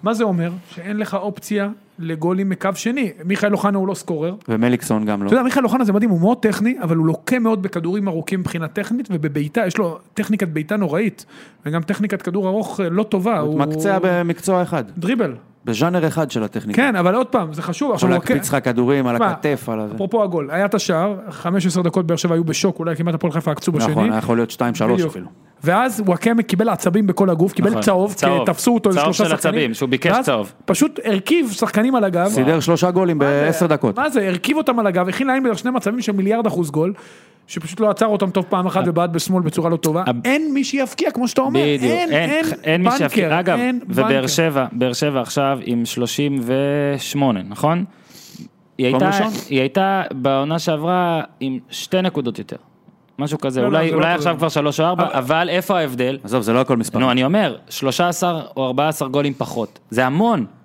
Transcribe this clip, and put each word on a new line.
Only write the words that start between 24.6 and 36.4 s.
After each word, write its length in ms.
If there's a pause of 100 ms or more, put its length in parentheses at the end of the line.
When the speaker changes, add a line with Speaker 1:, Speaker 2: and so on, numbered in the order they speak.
Speaker 2:
שלוש 180
Speaker 1:
בדיוק. 180
Speaker 2:
אפילו. 160 (380)
Speaker 1:
ואז 420
וואקמה 360
קיבל 260
עצבים 380
בכל 240
הגוף, 220
קיבל 180
Speaker 3:
נכון, 120
Speaker 1:
צהוב, 320
Speaker 3:
צהוב. 320
Speaker 1:
כי 60
תפסו 220
אותו 160
איזה 100
Speaker 3:
צהוב 140
Speaker 1:
שלושה 160
Speaker 3:
של 60
Speaker 1:
שחקנים. 240
Speaker 3:
עצבים, 140
שהוא 140
ביקש 240
Speaker 1:
ואז 120
Speaker 3:
צהוב. 280 (120)
Speaker 1:
פשוט 400
הרכיב 480
שחקנים 420
על 100
הגב. 240
Speaker 2:
סידר 320
שלושה 300
גולים 280
Speaker 1:
מה 60
זה? 220
Speaker 2:
בעשר 200
דקות. 320
Speaker 1:
מה 120
זה? 180
הרכיב 280
אותם 220
על 80
הגב, 220
הכין 180
לאיינבינדר 300
שני 140
מצבים 300
של 120
מיליארד 340